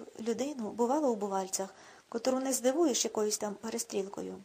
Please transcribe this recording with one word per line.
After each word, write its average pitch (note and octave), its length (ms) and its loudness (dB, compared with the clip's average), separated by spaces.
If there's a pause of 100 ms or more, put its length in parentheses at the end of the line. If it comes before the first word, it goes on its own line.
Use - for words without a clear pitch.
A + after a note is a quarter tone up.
(200)
людину, A#3 520 -2
бувало B3 400 4
у A3+ 40 2
бувальцях, G3 540 -2 (400)
котру B3+ 300 0
не C4+ 140 -2
здивуєш B3+ 520 4
якоюсь G#3+ 320 0
там G#3 180 -4
перестрілкою. G3+ 880 -4